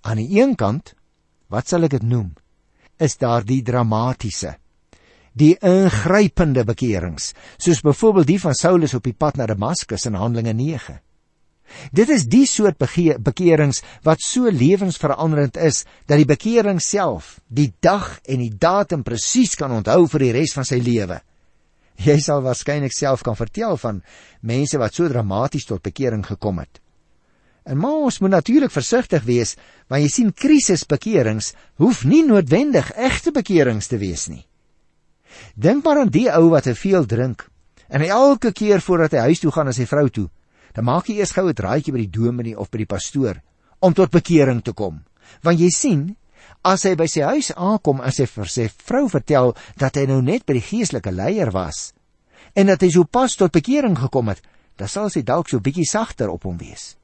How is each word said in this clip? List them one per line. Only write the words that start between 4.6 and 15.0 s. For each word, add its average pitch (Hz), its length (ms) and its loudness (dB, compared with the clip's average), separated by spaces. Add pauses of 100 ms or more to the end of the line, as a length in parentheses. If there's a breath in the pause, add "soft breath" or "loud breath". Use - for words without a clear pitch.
die 151 260 6
ingrypende 180 1040 2
bekerings, 98 680 -4 (240 loud breath)
soos 170 240 0
byvoorbeeld 180 460 4
die 185 140 2
van 156 140 -2
Saulus 170 400 2
op 120 80 -4
die 120 140 -6
pad 151 200 -2
na 123 100 -4
Damaskus 107 600 -4
in 107 80 -4
Handelinge 113 380 -4
nege. 120 480 -6 (880 loud breath)
Dit 208 180 4
is 220 200 2
die 262 180 6
soort 202 300 2
bege-, 165 420 0
bekerings 151 640 2 (200 loud breath)
wat 156 180 2
so 247 300 0
lewensveranderend 156 1040 0